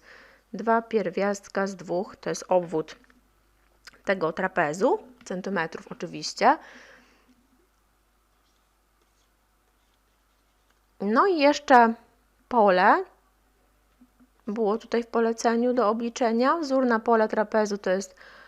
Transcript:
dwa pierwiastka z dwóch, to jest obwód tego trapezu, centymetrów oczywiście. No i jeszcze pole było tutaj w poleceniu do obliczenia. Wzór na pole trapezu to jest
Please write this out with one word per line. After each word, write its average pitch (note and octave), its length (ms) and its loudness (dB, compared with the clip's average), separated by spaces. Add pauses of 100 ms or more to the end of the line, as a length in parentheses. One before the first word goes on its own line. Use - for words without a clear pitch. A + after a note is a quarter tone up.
(540)
dwa A3+ 280 -2
pierwiastka G3 840 -4
z G3 80 -10
dwóch, F3 400 -6
to - 140 -12
jest - 180 -8
obwód E3+ 480 -2 (1080)
tego F3+ 280 -2
trapezu, F#3 640 -2 (260)
centymetrów F#3 640 -8
oczywiście. F3+ 640 -2 (4000)
No A#3 260 2
i F4+ 120 2
jeszcze B3 540 4 (560)
pole G#3+ 540 4 (1400)
było A3 300 -2
tutaj A#3 260 -4
w A#3 40 -20
poleceniu A#3 680 0
do A#3 160 2
obliczenia. A#3 680 0
Wzór C4+ 280 0
na A3+ 140 2
pole A3+ 280 2
trapezu G#3+ 500 -2
to G3+ 120 -4
jest F#3+ 260 -4 (320)